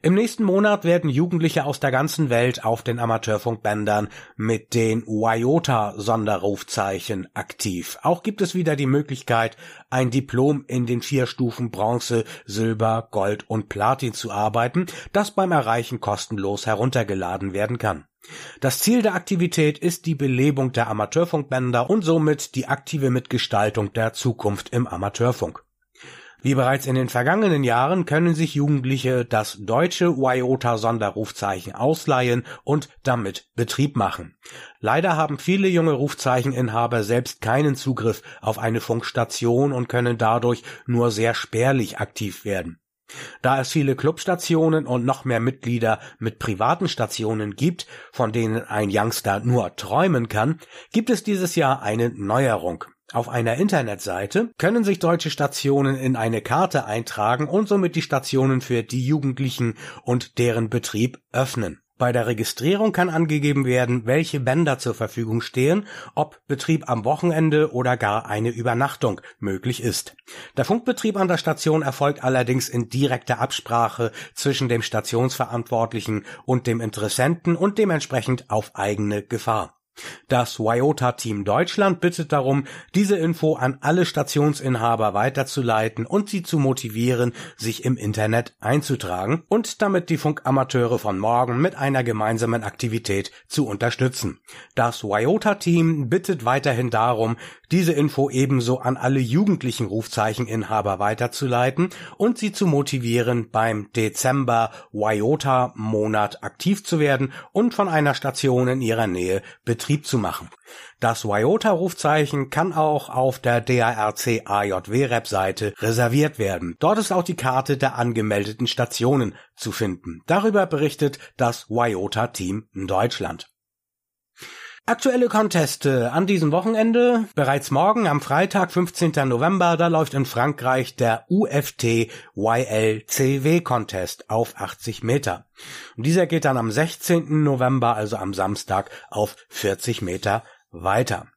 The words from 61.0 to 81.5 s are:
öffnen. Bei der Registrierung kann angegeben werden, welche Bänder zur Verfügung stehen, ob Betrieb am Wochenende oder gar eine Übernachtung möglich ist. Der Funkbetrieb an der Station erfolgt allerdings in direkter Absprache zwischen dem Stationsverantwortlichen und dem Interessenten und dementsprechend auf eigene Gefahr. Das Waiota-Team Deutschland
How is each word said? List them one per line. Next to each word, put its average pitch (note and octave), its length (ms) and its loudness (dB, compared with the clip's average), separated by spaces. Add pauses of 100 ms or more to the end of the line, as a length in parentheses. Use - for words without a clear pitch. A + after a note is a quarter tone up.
öffnen. A#2 480 -4 (160)
Bei B2 160 0
der A#2 140 0
Registrierung E3 680 0
kann F3+ 160 2
angegeben D3 560 2
werden, B2 400 2
welche D3+ 340 0
Bänder C3 400 2
zur A#2 140 -4
Verfügung A2 480 -2
stehen, D#3+ 460 0 (280)
ob - 320 -4
Betrieb C#3+ 420 -2
am A2+ 140 0
Wochenende D3+ 720 2
oder B2+ 240 2
gar G#2+ 300 0
eine G#2+ 220 0
Übernachtung A#2 680 -2 (200)
möglich G2+ 440 -4
ist. - 320 -4 (400)
Der C3+ 80 0
Funkbetrieb A3+ 540 0
an F#3+ 100 2
der F3 100 2
Station D#3 440 0
erfolgt C#3+ 420 -2
allerdings B2+ 460 0
in A#2+ 180 -2
direkter B2+ 520 -2
Absprache A#2 760 0 (220)
zwischen C3+ 340 -2
dem A2+ 120 0
Stationsverantwortlichen A2+ 1400 -2 (220)
und B2+ 200 0
dem A#2 140 0
Interessenten B2+ 800 -2
und G3+ 200 0
dementsprechend C#3 720 0
auf G#2+ 240 -2
eigene G#2 480 -2
Gefahr. A2 540 -4 (540)
Das B2 280 0
Waiota-Team A#2+ 840 0
Deutschland F3 560 2